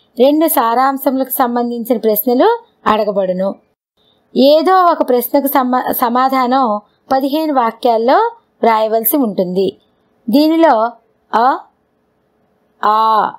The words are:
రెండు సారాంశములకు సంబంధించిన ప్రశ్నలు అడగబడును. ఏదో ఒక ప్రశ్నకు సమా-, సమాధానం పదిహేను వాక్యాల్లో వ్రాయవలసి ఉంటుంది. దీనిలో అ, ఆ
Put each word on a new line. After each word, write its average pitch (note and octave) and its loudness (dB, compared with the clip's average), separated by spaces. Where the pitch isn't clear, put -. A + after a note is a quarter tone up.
రెండు D4 4
సారాంశములకు C4 -2
సంబంధించిన A#3+ -4
ప్రశ్నలు B3+ 0
అడగబడును. G3 -2
ఏదో D#4 4
ఒక D#4+ 0
ప్రశ్నకు C4 0
సమా-, B3+ -2
సమాధానం B3+ 0
పదిహేను C#4+ -2
వాక్యాల్లో A#3+ 0
వ్రాయవలసి A3 0
ఉంటుంది. F#3+ -2
దీనిలో D4 2
అ, C4 0
ఆ A3 0